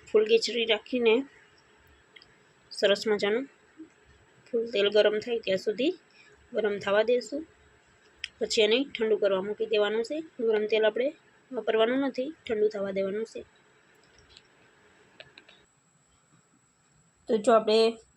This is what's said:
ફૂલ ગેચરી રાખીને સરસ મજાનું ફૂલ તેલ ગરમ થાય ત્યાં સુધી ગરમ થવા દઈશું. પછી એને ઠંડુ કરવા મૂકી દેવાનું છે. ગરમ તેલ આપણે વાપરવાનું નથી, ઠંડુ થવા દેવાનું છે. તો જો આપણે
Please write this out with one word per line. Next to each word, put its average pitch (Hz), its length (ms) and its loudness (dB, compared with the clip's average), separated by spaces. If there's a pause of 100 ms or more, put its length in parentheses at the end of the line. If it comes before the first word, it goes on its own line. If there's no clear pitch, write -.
(120)
ફૂલ 220 140 4
ગેચરી 226 400 0
રાખીને 226 580 2 (1500)
સરસ 196 360 0
મજાનું 208 420 -2 (1000)
ફૂલ 233 200 -4
તેલ 208 180 0
ગરમ 208 300 4
થાય 233 200 -6
ત્યાં 190 180 -2
સુધી 220 320 -2 (640)
ગરમ 208 260 -2
થવા 202 240 0
દઈશું. 247 440 -2 (960)
પછી 214 200 0
એને 220 220 4
ઠંડુ 220 340 0
કરવા 190 240 0
મૂકી 208 240 -6
દેવાનું 214 380 0
છે. 302 200 -8 (160)
ગરમ 214 260 0
તેલ 214 200 2
આપણે 233 280 0 (380)
વાપરવાનું 226 460 0
નથી, 277 360 -4 (120)
ઠંડુ 214 220 0
થવા 196 240 -6
દેવાનું 196 340 -4
છે. - 200 -14 (3750)
તો 233 100 0
જો 214 160 4
આપણે 220 440 4 (200)